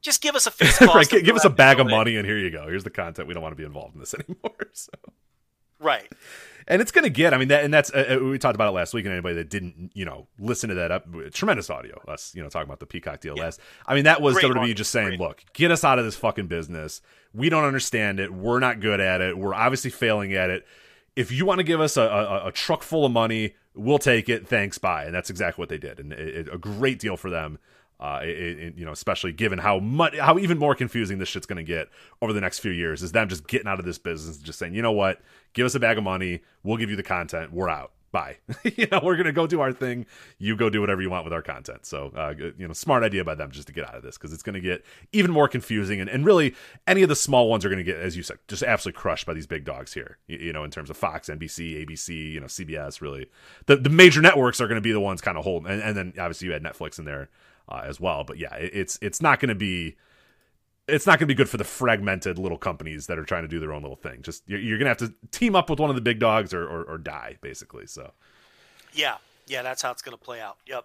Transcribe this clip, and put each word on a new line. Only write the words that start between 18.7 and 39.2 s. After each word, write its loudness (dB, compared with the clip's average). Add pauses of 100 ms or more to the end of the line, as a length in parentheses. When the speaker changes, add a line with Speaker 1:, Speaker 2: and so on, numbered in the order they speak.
Speaker 2:
good 2
at 2
it. -2
We're -2
obviously 0
failing 0
at 2
it. -6 (500)
If -2
you 0
wanna 2
give 2
us 2
a, 6
a, 2
a -8
truck -2
full 0
of 4
money, 0 (200)
we'll 2
take 2
it. -2
Thanks, 0
bye." -2
And -8
that's -6
exactly -4
what -8
they -8
did. -12
And -14
it, -10 (100)
it, -12
a -10
great -2
deal -6
for -10
them. -6 (400)
Uh, -8
it, -8
it, -10
you -12
know, -10
especially -4
given -2
how 2
much, 0
how 6
even 0
more 2
confusing -4
this -4
shit's -8
gonna -8
get -6 (340)
over -2
the 0
next -4
few -4
years, -4
is -8
them 2
just -8
getting -2
out -2
of -8
this -6
business -8
and -20
just -14
saying, -8
"You -4
know 2
what? 2 (320)
Give 2
us 0
a 0
bag 4
of -4
money. -4 (220)
We'll -2
give -4
you -4
the -6
content. -6
We're -2
out. -6 (180)
Bye." -6
<laughs> -12
You 0
know, 2
we're 2
gonna 0